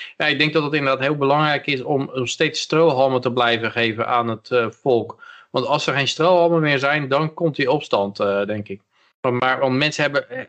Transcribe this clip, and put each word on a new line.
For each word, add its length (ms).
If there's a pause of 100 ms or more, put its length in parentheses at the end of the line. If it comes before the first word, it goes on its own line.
(160)
Ja, 100
ik 120
denk 140
dat 100
het 100
inderdaad 320
heel 120
belangrijk 500
is 160
om, 320
om 120
steeds 340
strohalmen 600
te 120
blijven 380
geven 360
aan 220
het, 220
eh, 200
volk. 520 (280)
Want 160
als 200
er 80
geen 140
strohalmen 520
meer 180
zijn, 300
dan 260
komt 220
die 140
opstand, 500
eh, 260
denk 220
ik. 120 (400)
Maar, 120
maar, 280
want 160
mensen 260
hebben, 280
eh, 80 (100)